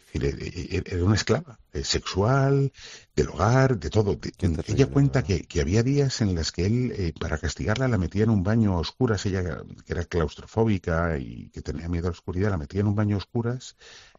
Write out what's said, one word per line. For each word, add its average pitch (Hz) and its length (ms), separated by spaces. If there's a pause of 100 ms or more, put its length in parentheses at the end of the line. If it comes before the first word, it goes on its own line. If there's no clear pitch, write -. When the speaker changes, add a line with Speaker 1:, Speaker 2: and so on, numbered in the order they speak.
(140)
Speaker 1:
decir, 69 120
e-, 69 200
e-, - 320
e-, 92 80
era 87 180
una 104 120
esclava, 117 440 (140)
eh, 71 100
sexual, 135 880 (440)
del 71 140
hogar, 120 500
de 90 100
todo. 101 260
De, - 160
Speaker 2:
Qué - 160
terrible, 82 200
Speaker 1:
ella 110 200
cuenta 135 340
Speaker 2:
¿verdad? 92 160
Speaker 1:
que, - 100
que - 140
había 92 220
días 139 380
en 98 140
las 80 160
que 85 160
él, 120 280
eh, 85 240
para 80 200
castigarla, 110 480
la 120 100
metía 92 260
en 110 60
un 104 140
baño 107 300
a 87 60
oscuras, 110 460
ella 95 180 (420)
que - 80
era 90 120
claustrofóbica 85 1120
y 57 320
que - 140
tenía 80 260
miedo 85 180
a 87 40
la 85 60
oscuridad, 92 340
la 95 60
metía 85 240
en 104 60
un 104 80
baño 104 200
a - 40
oscuras, 120 560 (440)